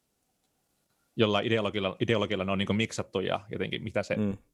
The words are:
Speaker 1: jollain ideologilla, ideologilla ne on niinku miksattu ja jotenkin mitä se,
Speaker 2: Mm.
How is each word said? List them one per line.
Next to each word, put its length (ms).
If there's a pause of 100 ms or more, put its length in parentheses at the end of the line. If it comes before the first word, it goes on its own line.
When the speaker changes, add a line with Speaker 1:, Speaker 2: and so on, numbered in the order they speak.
(1160)
Speaker 1:
jollain 320
ideologilla, 520
ideologilla 460
ne 60
on 60
niinku 160
miksattu 460
ja 300
jotenkin 340
mitä 200
se, 120
Speaker 2:
Mm. 220 (160)